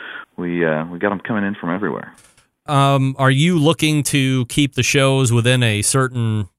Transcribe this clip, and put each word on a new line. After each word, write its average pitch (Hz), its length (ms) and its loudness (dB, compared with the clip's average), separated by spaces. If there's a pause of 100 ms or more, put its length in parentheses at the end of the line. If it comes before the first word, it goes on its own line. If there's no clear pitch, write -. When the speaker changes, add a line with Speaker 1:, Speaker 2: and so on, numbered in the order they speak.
(380)
Speaker 1:
we, 87 260 -2
uh, 80 220 0
we 87 140 -12
got 101 120 0
'em 92 80 -4
coming 107 240 -4
in 101 120 -4
from 85 180 -6
everywhere. 76 400 -6 (540)
Speaker 2:
Um, 139 500 2
are 135 140 2
you 165 260 2
looking 151 460 2
to 131 420 0
keep 143 300 0
the 123 80 0
shows 135 500 2
within 123 300 2
a 107 180 0
certain 117 680 0 (120)